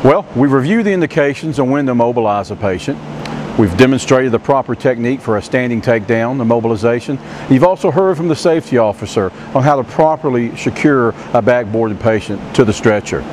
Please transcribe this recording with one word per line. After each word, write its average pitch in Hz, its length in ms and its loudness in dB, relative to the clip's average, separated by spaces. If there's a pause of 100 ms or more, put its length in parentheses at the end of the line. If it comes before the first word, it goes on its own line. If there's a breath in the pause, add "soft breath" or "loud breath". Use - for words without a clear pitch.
Well, 151 320 4
we've 135 160 4
reviewed 160 340 2
the 202 80 2
indications 151 640 -2
on 131 120 2
when 143 160 0
to 127 80 0
mobilize 113 560 0
a 101 40 -8
patient. 95 440 -4 (580 loud breath)
We've 98 180 2
demonstrated 131 560 4
the 113 80 0
proper 131 360 0
technique 123 440 -2
for 110 180 -2
a 98 40 -2
standing 123 400 -2
takedown, 117 560 0
the 123 80 -2
mobilization. 117 760 0 (300 loud breath)
You've 131 140 6
also 185 260 2
heard 185 260 2
from 160 120 -4
the 160 80 0
safety 160 420 0
officer 104 540 0 (240 loud breath)
on 127 80 2
how 147 120 4
to 131 80 -2
properly 139 720 -2
secure 127 540 2
a - 320 -2
backboarded 110 580 0
patient 107 400 -2 (160)
to - 80 6
the 107 80 2
stretcher. 104 600 0